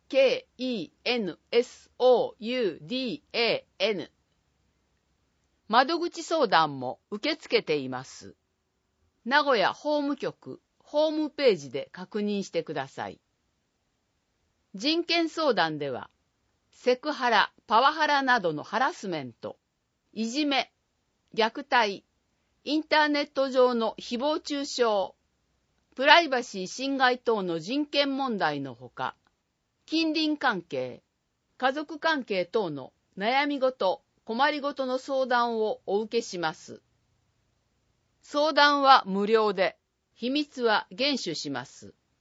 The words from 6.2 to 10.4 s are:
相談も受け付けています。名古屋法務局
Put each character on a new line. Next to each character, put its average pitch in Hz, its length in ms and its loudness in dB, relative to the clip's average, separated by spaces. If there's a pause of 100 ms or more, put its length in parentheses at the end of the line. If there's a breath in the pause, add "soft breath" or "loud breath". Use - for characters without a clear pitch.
相 320 240 0
談 156 340 2
も 127 180 -8 (100)
受 208 280 -4
け - 40 -20
付 - 160 -2
け 202 60 0
て 151 140 0
い 131 100 -4
ま 127 160 -10
す。 - 320 -20 (880)
名 277 220 2
古 269 120 2
屋 170 140 2
法 294 280 -2
務 285 180 -4
局 - 440 -10 (180)